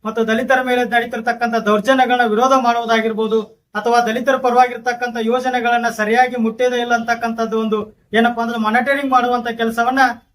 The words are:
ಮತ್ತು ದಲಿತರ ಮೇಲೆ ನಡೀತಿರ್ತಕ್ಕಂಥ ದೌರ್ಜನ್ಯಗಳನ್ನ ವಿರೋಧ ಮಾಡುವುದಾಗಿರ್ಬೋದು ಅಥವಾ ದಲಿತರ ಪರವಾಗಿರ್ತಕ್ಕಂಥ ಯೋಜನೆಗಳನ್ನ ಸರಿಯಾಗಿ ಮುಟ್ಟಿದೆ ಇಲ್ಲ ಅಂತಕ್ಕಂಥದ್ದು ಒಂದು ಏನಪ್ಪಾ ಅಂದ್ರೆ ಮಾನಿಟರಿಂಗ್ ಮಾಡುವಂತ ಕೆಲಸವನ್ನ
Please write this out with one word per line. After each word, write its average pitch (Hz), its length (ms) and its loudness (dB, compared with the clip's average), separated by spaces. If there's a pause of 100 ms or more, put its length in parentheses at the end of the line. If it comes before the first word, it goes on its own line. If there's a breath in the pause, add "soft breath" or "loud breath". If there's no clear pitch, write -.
ಮತ್ತು 220 220 -2
ದಲಿತರ 254 360 2
ಮೇಲೆ 247 200 0
ನಡೀತಿರ್ತಕ್ಕಂಥ 233 720 -2
ದೌರ್ಜನ್ಯಗಳನ್ನ 233 720 2
ವಿರೋಧ 240 300 2
ಮಾಡುವುದಾಗಿರ್ಬೋದು 226 840 0 (340)
ಅಥವಾ 233 260 2
ದಲಿತರ 240 360 0
ಪರವಾಗಿರ್ತಕ್ಕಂಥ 247 840 0
ಯೋಜನೆಗಳನ್ನ 240 680 0
ಸರಿಯಾಗಿ 233 460 0
ಮುಟ್ಟಿದೆ 240 460 0
ಇಲ್ಲ 240 120 -2
ಅಂತಕ್ಕಂಥದ್ದು 226 680 -2
ಒಂದು 214 380 -4 (160)
ಏನಪ್ಪಾ 233 300 0
ಅಂದ್ರೆ 233 160 -4
ಮಾನಿಟರಿಂಗ್ 254 520 0
ಮಾಡುವಂತ 247 360 0
ಕೆಲಸವನ್ನ 233 520 -2 (360)